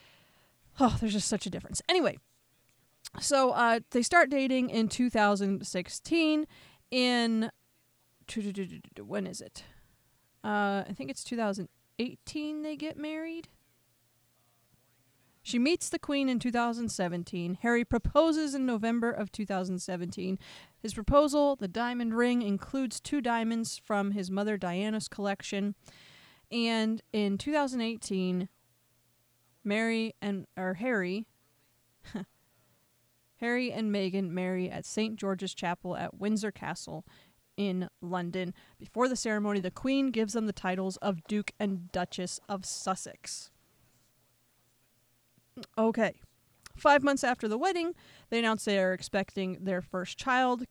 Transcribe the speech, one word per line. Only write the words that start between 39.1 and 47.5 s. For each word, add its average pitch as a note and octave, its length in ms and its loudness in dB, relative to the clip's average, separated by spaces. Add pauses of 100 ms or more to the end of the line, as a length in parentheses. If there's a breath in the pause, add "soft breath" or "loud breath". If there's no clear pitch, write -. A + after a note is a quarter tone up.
ceremony, G#3 440 0
the F#3 100 -2
Queen C4+ 400 0
gives A3 240 0
them A3 140 0
the G3+ 60 0
titles F#3+ 440 -2
of F#3 280 -2
Duke G#3 340 -2
and F#3+ 320 -4
Duchess - 480 -4 (100)
of F#3+ 160 -6
Sussex. - 840 -8 (2250)
Okay. A3 420 2 (560)
Five C#4+ 280 6
months C#4 200 2
after B3 240 0
the G#3+ 100 0